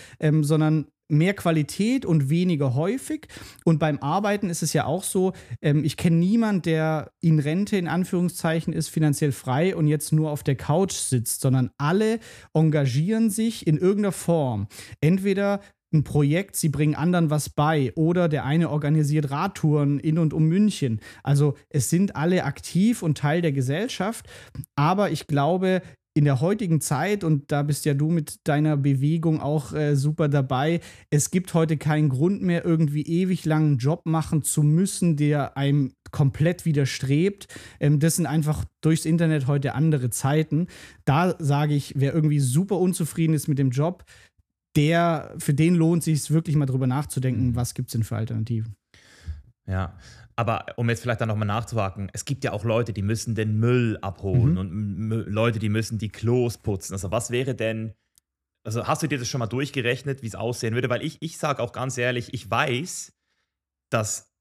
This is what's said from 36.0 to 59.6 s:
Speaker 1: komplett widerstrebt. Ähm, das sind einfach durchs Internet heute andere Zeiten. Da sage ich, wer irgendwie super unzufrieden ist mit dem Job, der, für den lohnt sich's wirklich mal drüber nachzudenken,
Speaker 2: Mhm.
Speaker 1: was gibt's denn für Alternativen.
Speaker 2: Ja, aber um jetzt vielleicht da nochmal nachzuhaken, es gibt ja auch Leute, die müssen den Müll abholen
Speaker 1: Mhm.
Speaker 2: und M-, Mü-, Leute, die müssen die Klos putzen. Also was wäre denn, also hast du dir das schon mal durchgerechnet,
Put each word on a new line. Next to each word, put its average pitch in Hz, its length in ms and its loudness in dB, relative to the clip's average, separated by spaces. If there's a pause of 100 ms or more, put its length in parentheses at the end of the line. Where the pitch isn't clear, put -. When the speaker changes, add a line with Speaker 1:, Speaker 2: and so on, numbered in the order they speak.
Speaker 1:
komplett 160 540 0
widerstrebt. 143 800 0 (320)
Ähm, 147 200 4
das 160 180 2
sind 170 80 0
einfach 147 400 0 (160)
durchs 156 240 2
Internet 156 420 2
heute 143 260 0
andere 143 360 0
Zeiten. 156 580 0 (380)
Da 165 340 2
sage 147 360 0
ich, 143 200 -4
wer 139 180 0
irgendwie 151 260 2
super 156 380 0
unzufrieden 170 580 0
ist 139 120 -4
mit 143 120 0
dem 135 100 2
Job, 147 340 -2 (720)
der, 165 640 2
für 156 160 0
den 165 200 4
lohnt 165 280 4
sich's 156 260 -2
wirklich 156 260 0
mal - 120 2
drüber 131 200 0
nachzudenken, 127 600 -2
Speaker 2:
Mhm. 117 60 0
Speaker 1:
was 120 180 -2
gibt's - 200 -8
denn 117 100 0
für 110 120 -6
Alternativen. 110 600 -4 (920)
Speaker 2:
Ja, 92 300 -4 (380)
aber 113 300 -2 (120)
um 120 120 0
jetzt 113 120 -2
vielleicht 120 180 -2
da 117 60 -2
nochmal 107 220 -2
nachzuhaken, 101 680 -4
es - 100 -10
gibt - 200 -8
ja 131 100 -4
auch 104 100 -6
Leute, 113 300 0
die 101 80 -6
müssen 110 340 -2
den 110 240 0
Müll 120 420 2
abholen 98 500 2
Speaker 1:
Mhm. 180 60 2
Speaker 2:
und 98 120 -4
M-, 101 400 -6
Mü-, 110 180 -2
Leute, 110 320 0
die 104 100 -2
müssen 110 280 -2
die 101 120 -6
Klos 120 500 0
putzen. 95 340 -6
Also 95 180 -8
was - 200 -4
wäre 123 240 -2
denn, 110 380 -6 (720)
also 113 200 -6
hast 151 160 -2
du 160 60 -2
dir 147 100 -4
das 120 100 -8
schon 135 120 -6
mal 117 80 -4
durchgerechnet, 135 720 -4